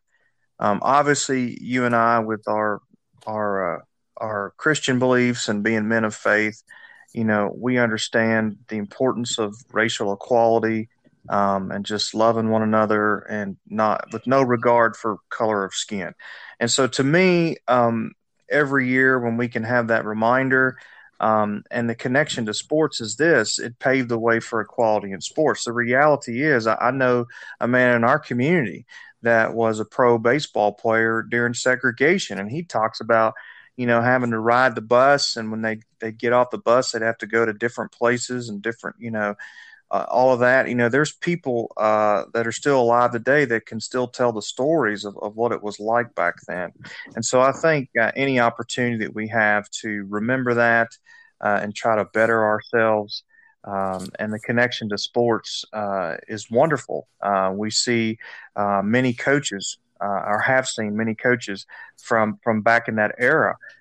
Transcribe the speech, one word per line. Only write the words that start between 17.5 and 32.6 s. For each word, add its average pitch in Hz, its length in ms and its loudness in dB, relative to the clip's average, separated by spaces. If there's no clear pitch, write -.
um, 117 440 2
every 135 380 2
year 131 300 4
when 117 180 -2
we 120 120 -2
can 117 160 -6
have 120 240 0
that 113 160 2
reminder, 127 760 2
um, 104 520 0
and 117 180 -2
the 113 60 -2
connection 127 520 -2
to 107 80 -4
sports 151 460 -2
is 107 160 -8
this, 143 420 2
it 120 200 -10
paved 131 300 0
the 117 100 -2
way 117 200 2
for 113 220 -4
equality 104 520 0
in 95 80 -10
sports. 143 440 -2
The 117 80 -4
reality 123 720 0
is, 131 240 2
I, 110 100 2
I 120 140 0
know 127 360 2
a 117 60 -2
man 123 300 4
in 117 80 2
our 139 140 4
community 131 680 -2
that 117 320 2
was 110 260 0
a 107 40 -4
pro 120 340 2
baseball 113 540 0
player 113 500 0
during 120 320 -2
segregation. 127 840 0
And 101 120 -6
he 160 120 -6